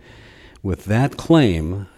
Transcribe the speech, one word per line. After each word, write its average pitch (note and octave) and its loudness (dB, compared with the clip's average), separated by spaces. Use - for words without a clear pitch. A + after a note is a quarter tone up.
With F#2+ -6
that A#2 -2
claim, F#2+ 0